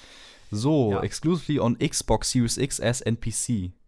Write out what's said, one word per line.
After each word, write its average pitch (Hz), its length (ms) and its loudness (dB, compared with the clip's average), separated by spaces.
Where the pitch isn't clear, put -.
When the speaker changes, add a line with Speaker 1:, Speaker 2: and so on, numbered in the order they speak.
Speaker 1:
So, 117 400 4
Speaker 2:
Ja. 95 100 0
Speaker 1:
exclusively 151 580 0
on 117 200 2
Xbox - 520 0
Series 120 260 2
X, - 220 -2
S 120 220 0
and 120 200 -2
P 107 100 -4
C. 92 420 -2